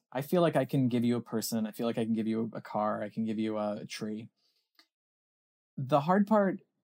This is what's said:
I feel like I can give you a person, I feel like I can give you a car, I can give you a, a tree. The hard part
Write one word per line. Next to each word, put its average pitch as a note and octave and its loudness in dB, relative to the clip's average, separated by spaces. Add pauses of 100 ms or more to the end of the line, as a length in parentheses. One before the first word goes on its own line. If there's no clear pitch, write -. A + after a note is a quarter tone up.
(120)
I B2+ -4
feel F3+ 2
like D#3+ 4
I C3 2
can C3 2
give A#2+ 2
you A#2+ 2
a A#2 -4
person, A2 -4
I G#2+ -10
feel A#2 -4
like A#2 -2
I A#2 0
can A2 -2
give A2 -2
you A2 -2
a - -10
car, G#2+ -2
I G#2 -6
can A2+ -4
give A2 -4
you A2 -2
a, G#2 -4
a C#2+ -12
tree. A2 -10 (1500)
The C#3 2
hard F#3 4
part G3+ 2 (220)